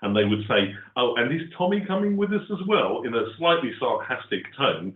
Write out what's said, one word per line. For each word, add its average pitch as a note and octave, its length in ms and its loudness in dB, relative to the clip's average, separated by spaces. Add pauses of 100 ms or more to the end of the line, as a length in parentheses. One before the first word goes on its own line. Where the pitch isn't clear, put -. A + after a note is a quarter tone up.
and G2+ 160 0
they G#2+ 80 6
would G#2 240 0
say, G2+ 260 2 (220)
Oh, A#2+ 200 2
and B2 160 2
is E3 240 -4
Tommy G3 300 0
coming G3+ 300 0
with G3 160 0
us G#3 180 0
as F#3+ 160 -6
well? A#2+ 380 2
in A2+ 100 -4
a A2+ 100 0 (140)
slightly E3 400 2
sarcastic - 680 -2 (120)
tone. G2 400 -2